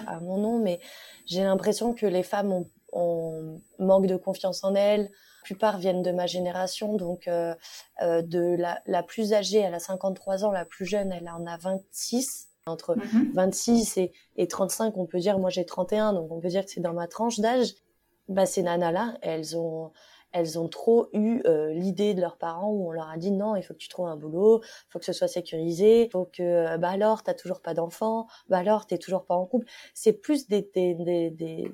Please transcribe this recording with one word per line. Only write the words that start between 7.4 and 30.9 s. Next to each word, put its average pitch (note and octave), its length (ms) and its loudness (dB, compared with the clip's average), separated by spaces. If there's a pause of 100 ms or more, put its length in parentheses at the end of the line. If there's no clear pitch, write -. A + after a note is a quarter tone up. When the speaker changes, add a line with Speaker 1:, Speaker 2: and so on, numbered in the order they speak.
Speaker 1:
euh, E3+ 200 2
de F3 360 0
la, F3 280 -4
la F3+ 160 0
plus G#3 300 -2
âgée, G3+ 260 2
elle F#3 160 2
a E3+ 40 -6
cinquante-trois F#3+ 680 -4
ans, G#3 60 2
la F#3 140 -2
plus - 220 -10
jeune, G3 260 0
elle F3 160 -10
en E3+ 180 -8
a E3+ 120 -8
vingt-six. F#3+ 880 -4 (200)
Entre E3 300 -4
Speaker 2:
Mhm. A3 360 2
Speaker 1:
vingt-six F#3+ 640 2
et, F#3 160 0 (240)
et F3 120 0
trente-cinq, G#3 500 -2
on F3+ 80 -2
peut F3+ 140 -4
dire, F#3+ 180 2
moi F#3 100 2
j'ai F3+ 160 -2
trente F3+ 300 -2
et G#3+ 40 2
un, G#3+ 140 4
donc E3 180 -2
on E3 100 -8
peut F3 80 -4
dire F#3+ 180 0
que - 40 -16
c'est F3 120 -6
dans E3+ 100 -2
ma E3+ 140 -4
tranche A3+ 340 -4
d'âge. A#3 320 2 (560)
Bah, F#3+ 160 2
ces F#3 180 0
nanas-là, F3 600 0
elles D#3+ 340 -4
ont, D#3+ 360 -6 (400)
elles E3 260 -2
ont E3 100 -2
trop A3+ 460 4
eu, A3 320 2
euh, D#3 260 4
l'idée F#3+ 400 0
de F#3 80 -2
leurs E3+ 160 -4
parents E3+ 340 -4
où G3 180 -2
on - 20 -6
leur D#3+ 180 -6
a D#3+ 80 -12
dit : « E3+ 160 -2
Non, G3+ 240 0
il F#3 60 -4
faut F3 100 -16
que - 60 -20
tu - 100 -16
trouves F3+ 200 -6
un D#3+ 80 -8
boulot, F3 440 4 (300)
faut - 80 -10
que - 80 -12
ce F3+ 80 -2
soit F#3 140 0
sécurisé, F3+ 840 4
faut F#3 140 -2
que, - 160 -8
euh, E3+ 340 4
bah E3+ 140 0
alors, G#3+ 320 2
t'as F#3 100 -2
toujours F3+ 300 -8
pas E3 100 -6
d'enfant, A3 540 -4 (240)
bah F#3+ 80 4
alors, G#3 280 2
t'es F3 120 -4
toujours F#3 260 -4
pas F3+ 100 -2
en F#3 120 0
couple. » A3+ 200 0 (280)
C'est - 180 4
plus C#4 340 -2
des, G3+ 280 0
des, F3+ 200 2